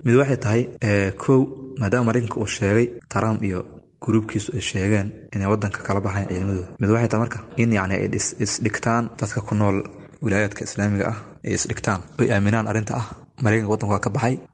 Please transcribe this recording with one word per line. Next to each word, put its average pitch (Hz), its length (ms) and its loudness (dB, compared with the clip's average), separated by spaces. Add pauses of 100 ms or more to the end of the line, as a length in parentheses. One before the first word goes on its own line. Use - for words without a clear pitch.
Mid 117 140 4
waxay 135 220 4
tahay, 113 240 2 (180)
ee, 101 320 2
kow, 131 280 4 (380)
maadaama 120 280 2
Maraykanka 113 340 0
uu 104 80 -2
sheegay, 110 400 2 (180)
Trump 107 380 0
iyo 92 160 -2 (420)
gruubkiisu 110 520 0
ay 98 80 -4
sheegeen 98 460 0 (240)
inay 98 160 -2
waddanka 104 360 0
kala 98 180 0
baxayaan 98 280 -2
ciidamadooda. 90 380 -2 (100)
Mid 101 120 2
waxay 117 200 4
tahay 107 140 2
marka - 160 -6 (140)
in, 117 180 2
yacni, 95 240 2
ay 101 160 0
is, - 160 -2 (100)
is - 240 -2
dhigtaan 117 420 0 (120)
dadka - 260 -4
ku 107 140 -2
nool 101 220 2 (400)
wilaayaadka 101 460 0
Islaamiga 101 440 0
ah, 117 100 -4 (240)
ay 104 120 -2
is - 140 -2
dhigtaan, - 320 -2 (180)
ay 120 120 4
aaminaan 107 380 2
arrinta 107 280 -2
ah 113 120 -4 (340)
Maraykanka 110 300 2
waddanka 101 220 0
waa 95 60 2
ka - 100 -2
baxay, 123 260 0 (180)